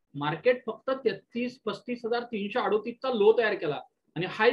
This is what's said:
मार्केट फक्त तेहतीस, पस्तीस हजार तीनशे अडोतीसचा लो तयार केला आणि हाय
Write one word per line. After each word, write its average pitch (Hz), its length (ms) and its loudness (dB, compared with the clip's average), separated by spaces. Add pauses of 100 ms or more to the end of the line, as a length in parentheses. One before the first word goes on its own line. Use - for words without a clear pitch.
(140)
मार्केट 156 520 0
फक्त 226 240 -6
तेहतीस, 240 760 -4
पस्तीस 240 400 -6
हजार 240 180 -2
तीनशे 202 360 -6
अडोतीसचा 220 500 -2
लो 220 300 4
तयार 214 160 2
केला 151 260 -4 (340)
आणि 170 140 -4
हाय 220 240 2